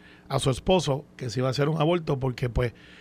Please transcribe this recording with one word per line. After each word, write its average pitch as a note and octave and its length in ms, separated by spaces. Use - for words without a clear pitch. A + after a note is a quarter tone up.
a C3+ 100
su C3+ 100
esposo D3 560
que B2+ 140
se B2 120
iba B2+ 60
a C3 40
hacer C#3+ 180
un D#3 100
aborto, D#3 400
porque B2+ 300
pues A#2+ 240